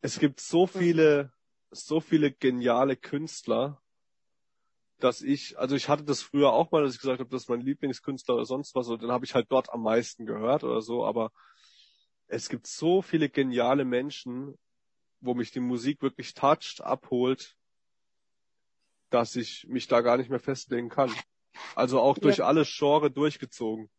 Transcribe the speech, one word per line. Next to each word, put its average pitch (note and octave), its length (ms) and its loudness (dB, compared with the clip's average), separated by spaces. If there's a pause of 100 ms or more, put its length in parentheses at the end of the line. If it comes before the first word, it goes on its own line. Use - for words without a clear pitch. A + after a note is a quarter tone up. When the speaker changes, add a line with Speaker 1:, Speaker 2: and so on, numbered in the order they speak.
Speaker 1:
es - 180 -6
gibt D3 200 0
so F3 340 2
Speaker 2:
Mhm. F#3+ 60 -8
Speaker 1:
viele, D#3 540 4 (380)
so - 300 -4
viele D3+ 300 2
geniale B2+ 640 0
Künstler, C#3+ 880 -4 (1160)
dass B2 220 0
ich, - 380 -4
also C3 160 -2
ich C#3 140 -4
hatte D3 140 0
das C#3+ 180 -4
früher C#3+ 320 4
auch D#3+ 180 2
mal, D#3 120 4
dass C3 120 0
ich - 60 -20
gesagt B2+ 180 -2
habe, B2 100 -8
das B2+ 140 -6
ist - 60 -20
mein A#2+ 120 0
Lieblingskünstler C3 720 -4
oder A#2+ 100 0
sonst C3 300 -6
was, B2 120 -2
und A2+ 140 -4
dann A#2 100 -4
habe B2 140 -2
ich - 100 -6
halt A#2+ 160 2
dort C3 220 2
am A#2 100 -6
meisten A2+ 420 0
gehört A2+ 380 0
oder B2 180 0
so, A#2 240 -4
aber A2 260 -2 (960)
es A2 220 -8
gibt A#2+ 180 -10
so F3 340 0
viele D#3 280 0
geniale C3 560 2
Menschen, B2+ 720 -6 (600)
wo B2 140 -2
mich B2 180 -2
die C3 80 -6
Musik B2 420 -2
wirklich C3 320 -6
toucht, - 480 0
abholt, - 760 -2 (1500)
dass A#2 260 0
ich - 320 -8
mich B2 200 -6
da A#2+ 140 4
gar A#2+ 160 4
nicht A#2+ 120 -2
mehr B2+ 100 -2
festlegen A#2+ 500 -6
kann. B2+ 240 0 (640)
Also B2+ 260 2
auch C#3 160 6
durch - 220 4
Speaker 2:
Ja. - 60 2
Speaker 1:
alle D3+ 200 4
Genre D3 460 2
durchgezogen. B2 880 -4